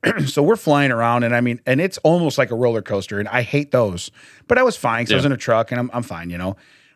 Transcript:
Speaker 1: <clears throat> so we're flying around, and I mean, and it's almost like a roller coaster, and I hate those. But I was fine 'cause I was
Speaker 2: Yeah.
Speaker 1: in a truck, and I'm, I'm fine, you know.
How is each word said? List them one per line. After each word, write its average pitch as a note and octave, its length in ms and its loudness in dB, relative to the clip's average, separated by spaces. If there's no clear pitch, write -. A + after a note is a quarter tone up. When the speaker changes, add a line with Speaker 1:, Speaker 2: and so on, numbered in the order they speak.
Speaker 1:
<clears throat> G3+ 180 -2
so C#3+ 140 0
we're D3 140 4
flying C#3+ 360 2
around, A#2 320 2
and A#2+ 120 0
I A#2+ 60 2
mean, A#2+ 240 -2
and C3 160 2
it's F#3 180 -4
almost D#3+ 380 2
like C3 140 0
a A#2+ 40 -2
roller A#2 260 0
coaster, G2+ 380 -6
and G#2 80 -4
I A#2 140 0
hate C#3+ 300 -2
those. G2+ 380 0
But A#3 100 2
I B3+ 60 4
was B3 140 0
fine A#2 280 -2
'cause A2+ 60 -4
I - 40 4
was - 80 2
Speaker 2:
Yeah. C#3+ 40 2
Speaker 1:
in C#3 60 2
a C3 40 -2
truck, A2+ 340 0
and A#2+ 80 -4
I'm, B2 140 -4
I'm A#2+ 100 -6
fine, E2+ 260 -10
you F2 80 -8
know. F#2 180 -4